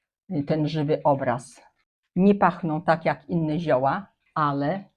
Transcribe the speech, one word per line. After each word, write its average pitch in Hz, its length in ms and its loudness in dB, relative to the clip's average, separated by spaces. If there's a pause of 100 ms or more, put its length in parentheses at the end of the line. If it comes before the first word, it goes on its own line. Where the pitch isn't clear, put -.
(480)
ten 156 200 0
żywy 151 360 -2
obraz. 131 580 -2 (540)
Nie 202 200 6
pachną 175 460 0
tak 160 240 0
jak 151 240 -4
inne 165 300 -2
zioła, 151 480 0 (260)
ale 147 640 -2